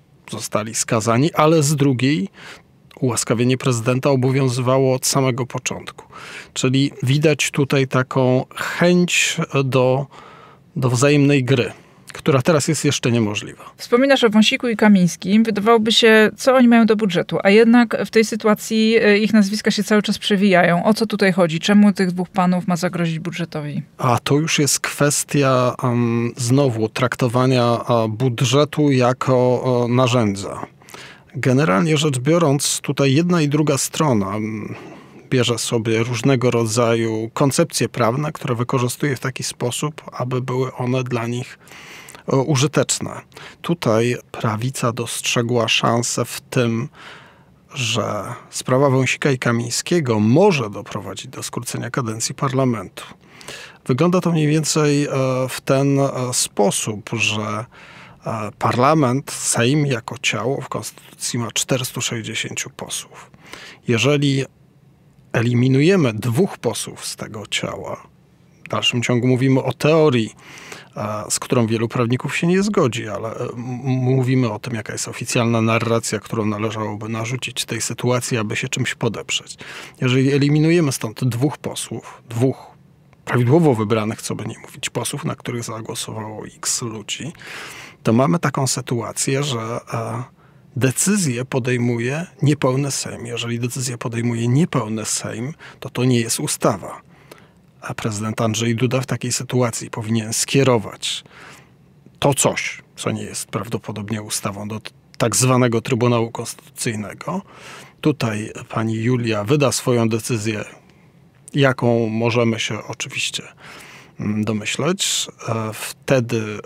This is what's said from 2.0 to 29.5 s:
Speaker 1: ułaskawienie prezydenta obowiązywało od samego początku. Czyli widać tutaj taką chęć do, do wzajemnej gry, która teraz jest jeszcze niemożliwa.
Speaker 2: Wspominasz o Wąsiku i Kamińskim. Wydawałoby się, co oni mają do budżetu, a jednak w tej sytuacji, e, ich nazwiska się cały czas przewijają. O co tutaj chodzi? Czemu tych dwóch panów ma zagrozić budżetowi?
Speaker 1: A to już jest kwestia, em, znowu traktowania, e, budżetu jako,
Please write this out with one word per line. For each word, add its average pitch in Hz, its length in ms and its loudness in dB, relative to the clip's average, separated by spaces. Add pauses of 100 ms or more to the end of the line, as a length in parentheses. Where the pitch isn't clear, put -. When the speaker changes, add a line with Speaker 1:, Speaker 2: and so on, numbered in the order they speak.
Speaker 1:
ułaskawienie 123 540 0
prezydenta 127 520 0
obowiązywało 131 840 2
od 131 120 -4
samego 131 400 0
początku. - 600 -10 (480)
Czyli 135 380 2 (120)
widać 147 480 2
tutaj 135 360 0
taką 127 580 2 (100)
chęć - 840 2 (260)
do, 131 440 2 (680)
do 131 140 0
wzajemnej 143 540 4
gry, 123 280 2 (420)
która 135 280 2
teraz 156 260 2
jest 156 180 -2
jeszcze 135 260 0
niemożliwa. 107 520 -2 (140)
Speaker 2:
Wspominasz 262 460 2
o 233 60 4
Wąsiku 220 380 4
i 226 100 0
Kamińskim. 202 640 4
Wydawałoby 220 480 2
się, 220 460 6
co 254 180 4
oni 254 120 8
mają 233 180 8
do 214 100 4
budżetu, 175 480 0
a 196 60 4
jednak 226 560 6
w - 40 -8
tej 220 160 4
sytuacji, 220 760 2
e, 208 160 6
ich 214 160 2
nazwiska 214 380 4
się 208 120 -2
cały 208 180 4
czas 202 160 -2
przewijają. 180 640 4
O 220 100 4
co 220 120 0
tutaj 202 260 2
chodzi? 170 280 2
Czemu 208 340 6
tych 190 180 0
dwóch 175 180 -4
panów 180 380 0
ma 180 80 0
zagrozić 165 440 -2
budżetowi? 160 600 -6 (160)
Speaker 1:
A 120 260 2
to 143 120 2
już 156 240 0
jest 143 200 0
kwestia, 135 1040 0
em, 120 540 0
znowu 120 520 2
traktowania, 127 760 2 (260)
e, 113 200 4
budżetu 135 840 2
jako, 127 720 2 (220)